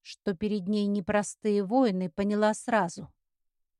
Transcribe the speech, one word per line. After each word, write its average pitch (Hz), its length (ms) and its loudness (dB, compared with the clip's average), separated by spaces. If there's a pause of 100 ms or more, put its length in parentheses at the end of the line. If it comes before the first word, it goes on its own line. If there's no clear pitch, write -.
что - 320 -6
перед 202 340 -4
ней 208 180 0
непростые 202 760 0
воины, 190 460 2
поняла 208 440 0
сразу. 208 580 -2 (680)